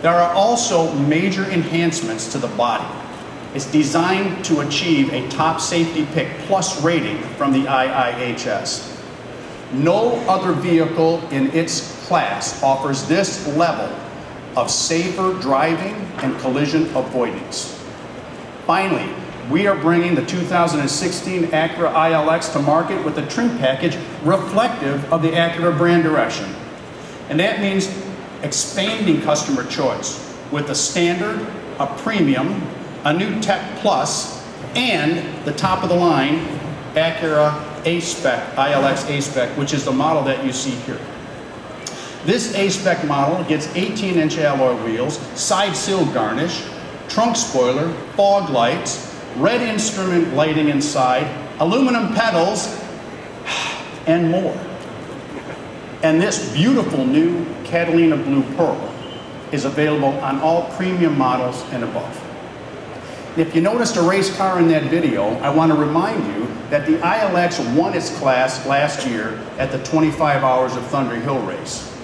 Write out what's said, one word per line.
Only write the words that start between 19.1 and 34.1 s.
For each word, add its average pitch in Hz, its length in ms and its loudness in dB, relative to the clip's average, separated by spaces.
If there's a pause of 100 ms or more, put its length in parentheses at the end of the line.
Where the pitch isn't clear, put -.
we 190 160 2
are 196 80 4
bringing 170 400 2
the - 100 0
two 180 140 -4
thousand 165 400 2
and 135 100 0
sixteen 185 580 -2
Acura 160 460 0
I 160 200 4
L 156 160 4
X 165 240 2
to 156 60 0
market 165 440 2
with 151 140 -2
a 147 100 -4
trim 233 300 0
package 139 400 0 (260)
reflective 165 880 0
of 160 100 4
the 160 100 2
Acura 170 460 2
brand 170 260 6
direction. 110 520 0 (720)
And 143 140 -2
that 202 180 0
means 196 340 0 (500)
expanding 190 800 0
customer 143 420 0
choice - 680 -4 (180)
with 147 180 -4
a 165 60 -2
standard, 180 680 0 (340)
a 175 80 0 (100)
premium, 165 680 0 (380)
a 143 80 4
new 196 300 0
Tech - 380 -2
Plus, - 600 -2 (360)